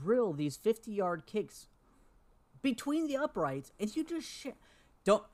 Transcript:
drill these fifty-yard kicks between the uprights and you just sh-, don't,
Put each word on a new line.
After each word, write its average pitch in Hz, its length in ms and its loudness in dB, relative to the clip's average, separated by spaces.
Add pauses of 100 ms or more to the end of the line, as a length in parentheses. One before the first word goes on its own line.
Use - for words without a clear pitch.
drill 220 300 2
these 143 240 -2
fifty-yard 202 680 0
kicks - 420 -6 (920)
between 285 460 0
the 277 80 0
uprights 156 640 -2
and 214 160 -4
you 311 80 0
just 320 240 -6
sh-, - 200 -10 (560)
don't, 202 200 6 (100)